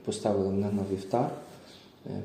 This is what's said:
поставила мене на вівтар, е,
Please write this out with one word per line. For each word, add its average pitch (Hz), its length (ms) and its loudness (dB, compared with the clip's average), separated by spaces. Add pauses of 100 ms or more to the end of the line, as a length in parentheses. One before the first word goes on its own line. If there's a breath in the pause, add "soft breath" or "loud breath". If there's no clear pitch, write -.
поставила 98 460 2
мене 101 220 2
на 98 200 2
вівтар, 120 380 2 (760 loud breath)
е, 101 180 -6